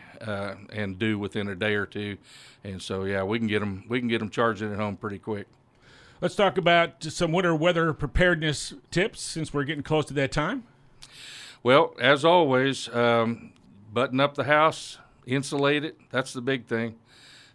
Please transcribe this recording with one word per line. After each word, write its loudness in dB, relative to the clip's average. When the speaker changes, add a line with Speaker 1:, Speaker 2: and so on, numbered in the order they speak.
Speaker 1:
uh, -8
and -6
do 0
within -4
a -8
day -2
or -2
two. -8
And -10
so, -6
yeah, -2
we -2
can -2
get 0
'em, -6
we -2
can -4
get 0
'em -6
charging 0
at -8
home -4
pretty -10
quick. -8
Speaker 2:
Let's -4
talk 2
about 2
some -2
winter 2
weather 2
preparedness 0
tips -2
since -8
we're -2
getting -6
close 0
to -14
that 0
time. -2
Speaker 1:
Well, 6
as 6
always, 4
um, 2
button 0
up 0
the -2
house, 0
insulate 0
it. -10
That's -4
the -8
big -2
thing. -4